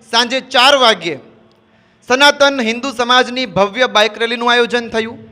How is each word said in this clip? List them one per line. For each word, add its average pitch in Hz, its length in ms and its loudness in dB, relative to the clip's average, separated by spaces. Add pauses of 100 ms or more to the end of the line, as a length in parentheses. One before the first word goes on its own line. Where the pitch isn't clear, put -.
સાંજે 240 400 -2
ચાર 262 360 2
વાગ્યે 185 420 0 (880)
સનાતન 277 520 2
હિન્દુ 233 300 -4
સમાજની 247 560 0
ભવ્ય 196 400 0
બાઇક 214 320 0
રેલીનું 233 340 -2
આયોજન 233 360 0
થયું 226 300 -6 (140)